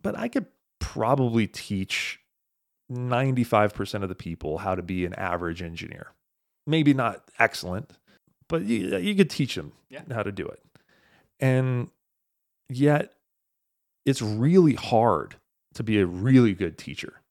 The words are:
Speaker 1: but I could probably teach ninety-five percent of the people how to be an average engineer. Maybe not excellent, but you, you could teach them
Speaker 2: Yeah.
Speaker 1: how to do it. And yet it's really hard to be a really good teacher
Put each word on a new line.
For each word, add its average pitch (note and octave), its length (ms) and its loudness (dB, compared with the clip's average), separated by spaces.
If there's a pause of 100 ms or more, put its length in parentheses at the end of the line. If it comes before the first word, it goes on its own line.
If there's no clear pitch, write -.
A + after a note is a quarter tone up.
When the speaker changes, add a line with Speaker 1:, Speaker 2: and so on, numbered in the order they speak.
Speaker 1:
but G#3 160 -6
I A#3 120 -6
could A#3+ 160 -2 (340)
probably A#2 680 0
teach - 720 -6 (680)
ninety-five B2 840 2
percent G2+ 300 -6
of F#2 60 -6
the F#2 60 -8
people E2 440 -8
how F#2 160 -4
to F2+ 60 -6
be F2 240 -4
an F2 100 -8
average F2 460 -6
engineer. - 520 -14 (520)
Maybe D3 280 4
not B2 440 -2
excellent, F#2 540 -2 (560)
but E3 160 -4
you, G#2 340 -2
you G2 180 -2
could F#3+ 140 4
teach - 260 -4
them D2 180 -10 (160)
Speaker 2:
Yeah. - 120 -16 (100)
Speaker 1:
how A2+ 120 -4
to G2+ 80 -4
do G2 160 -8
it. - 140 -14 (760)
And C3 500 0 (800)
yet C#3+ 440 2 (920)
it's C#3 160 2
really C#3 540 4
hard A2 600 2 (380)
to - 100 -10
be G#2+ 160 2
a F#2+ 60 4
really G#2+ 480 6
good F2 240 -4
teacher - 540 -14